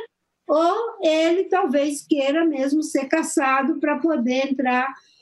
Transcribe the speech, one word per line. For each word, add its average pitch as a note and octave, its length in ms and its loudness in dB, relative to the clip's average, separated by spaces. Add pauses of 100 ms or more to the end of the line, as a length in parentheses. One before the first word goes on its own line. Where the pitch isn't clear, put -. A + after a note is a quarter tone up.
(480)
ou F#4+ 540 0
ele E4 440 2
talvez D4 640 0
queira C#4+ 380 2
mesmo C#4+ 360 0
ser C#4 240 -2
caçado C#4 760 0
pra D4 200 0
poder C4+ 520 0
entrar, B3+ 420 0 (280)